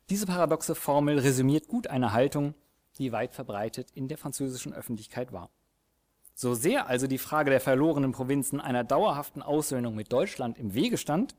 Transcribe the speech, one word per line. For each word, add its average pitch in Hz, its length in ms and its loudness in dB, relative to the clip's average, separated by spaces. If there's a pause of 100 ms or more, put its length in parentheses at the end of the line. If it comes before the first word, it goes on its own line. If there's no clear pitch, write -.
diese 202 180 -2
paradoxe 165 480 2
Formel 147 440 2
resümiert 135 500 4
gut 233 200 -4
eine 123 240 0
Haltung, 143 420 2 (440)
die 131 140 -2
weit 113 220 -4
verbreitet 113 580 -6
in 131 160 -6
der 151 100 -8
französischen 135 540 -6
Öffentlichkeit 123 600 -8
war. 87 180 -12 (840)
So 123 200 -2
sehr 165 320 2
also 127 200 0
die 131 120 -2
Frage 151 320 0
der 131 100 6
verlorenen 139 520 2
Provinzen 139 480 -2
einer 123 240 -2
dauerhaften 147 580 0
Aussöhnung 135 520 -2
mit 107 180 -6
Deutschland 127 460 0
im 104 160 -6
Wege 196 220 2
stand, 165 420 0